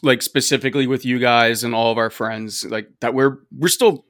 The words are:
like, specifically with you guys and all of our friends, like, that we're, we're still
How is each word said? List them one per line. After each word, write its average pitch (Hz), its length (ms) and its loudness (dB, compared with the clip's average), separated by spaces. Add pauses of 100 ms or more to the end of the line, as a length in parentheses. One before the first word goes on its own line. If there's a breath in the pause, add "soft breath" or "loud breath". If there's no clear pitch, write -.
like, 131 180 2
specifically 135 640 -2
with 127 200 -2
you 123 120 0
guys 120 460 2
and 120 100 -4
all 113 160 2
of 113 60 0
our 113 140 0
friends, 110 560 -8
like, 110 240 -8 (100)
that 120 140 -2
we're, 135 240 2 (120)
we're 143 180 -4
still 202 420 2